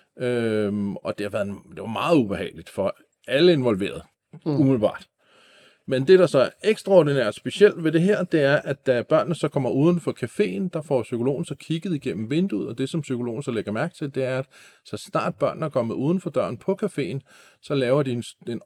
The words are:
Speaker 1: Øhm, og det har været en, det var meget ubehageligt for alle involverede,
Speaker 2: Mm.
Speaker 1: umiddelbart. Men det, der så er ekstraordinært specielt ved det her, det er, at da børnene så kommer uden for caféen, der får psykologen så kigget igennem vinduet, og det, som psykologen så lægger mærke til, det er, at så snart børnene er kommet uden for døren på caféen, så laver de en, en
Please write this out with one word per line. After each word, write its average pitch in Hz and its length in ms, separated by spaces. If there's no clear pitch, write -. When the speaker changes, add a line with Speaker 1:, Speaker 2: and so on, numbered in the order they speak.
Speaker 1:
Øhm, 107 800
og - 220
det 101 60
har 101 60
været 104 160
en, 98 240
det - 100
var 98 60
meget 117 300
ubehageligt 95 520
for - 280
alle 165 260
involverede, 120 500
Speaker 2:
Mm. 151 280
Speaker 1:
umiddelbart. 131 480
Men 135 200
det, 185 120
der 180 80
så 143 120
er 127 120
ekstraordinært 147 720
specielt 170 500
ved 156 80
det 165 100
her, 190 220
det 165 160
er, 139 160
at - 300
da 120 160
børnene 127 320
så 147 140
kommer 131 220
uden 165 300
for 127 140
caféen, 190 480
der 147 100
får 127 200
psykologen 127 420
så 147 100
kigget 165 400
igennem 110 360
vinduet, 185 380
og 117 100
det, 135 100
som 170 140
psykologen 120 400
så - 80
lægger 107 220
mærke 135 220
til, 143 200
det 131 100
er, 127 140
at 135 80
så - 120
snart - 380
børnene 143 320
er 147 40
kommet 117 240
uden 151 260
for 170 100
døren 117 260
på 185 260
caféen, 135 360
så - 120
laver 135 280
de 135 100
en, 120 120
en 117 200